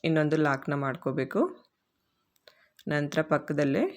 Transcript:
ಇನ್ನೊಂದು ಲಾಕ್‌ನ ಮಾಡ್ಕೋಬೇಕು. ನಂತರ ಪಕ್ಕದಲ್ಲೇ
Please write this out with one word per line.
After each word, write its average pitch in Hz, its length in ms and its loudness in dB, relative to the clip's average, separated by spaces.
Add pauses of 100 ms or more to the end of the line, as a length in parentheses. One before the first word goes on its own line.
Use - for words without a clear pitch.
ಇನ್ನೊಂದು 156 320 2
ಲಾಕ್‌ನ 147 380 0
ಮಾಡ್ಕೋಬೇಕು. 135 640 -2 (1500)
ನಂತರ 147 360 0
ಪಕ್ಕದಲ್ಲೇ 147 600 0 (140)